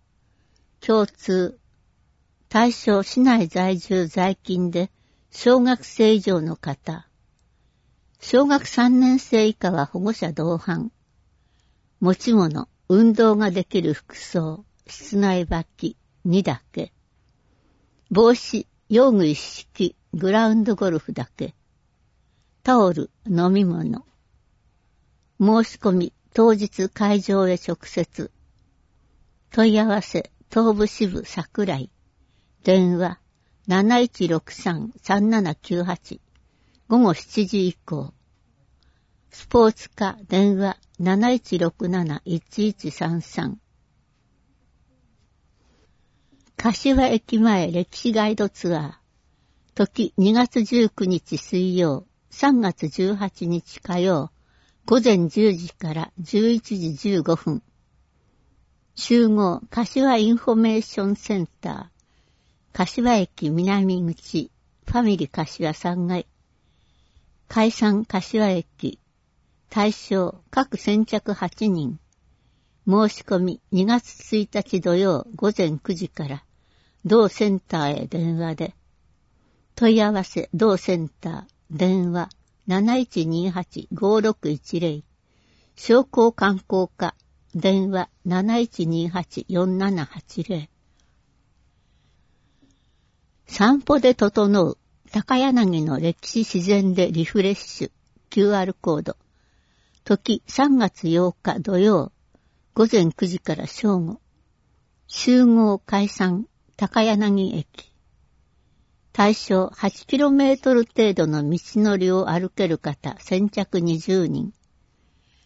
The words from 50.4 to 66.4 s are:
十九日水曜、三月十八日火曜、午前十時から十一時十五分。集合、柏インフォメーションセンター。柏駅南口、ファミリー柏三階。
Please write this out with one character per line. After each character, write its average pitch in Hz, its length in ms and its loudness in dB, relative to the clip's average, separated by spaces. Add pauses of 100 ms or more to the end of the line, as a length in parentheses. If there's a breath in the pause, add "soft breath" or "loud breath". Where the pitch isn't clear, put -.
十 233 260 2
九 - 180 -6
日 180 300 -4
水 185 400 -2
曜、 156 280 0 (240)
三 277 320 2
月 175 260 -4
十 185 280 -4
八 196 320 -8
日 170 320 -6
火 180 200 -6
曜、 175 320 -2 (540)
午 247 160 4
前 196 260 4
十 208 260 2
時 170 200 -12
か 156 200 -8
ら 160 260 -8
十 214 320 0
一 226 260 -4
時 165 160 -6
十 190 280 -2
五 165 140 0
分。 156 280 -4 (1300)
集 233 340 4
合、 202 400 0
柏 262 480 0
イ 214 100 2
ン 233 100 2
フ - 140 -2
ォ 226 40 2
メ 220 220 2
ー 226 40 -2
シ - 180 -10
ョ 196 60 -2
ン 202 100 -2
セ 208 220 -6
ン 170 100 -4 (140)
タ - 280 -12
ー。 - 120 -20 (720)
柏 240 420 0
駅 180 340 -2
南 185 540 0
口、 - 480 -6 (340)
フ - 60 -8
ァ 240 120 0
ミ 208 140 2
リ 160 100 -4
ー - 40 -14
柏 156 420 -6
三 175 340 -4
階。 180 200 -4 (1200)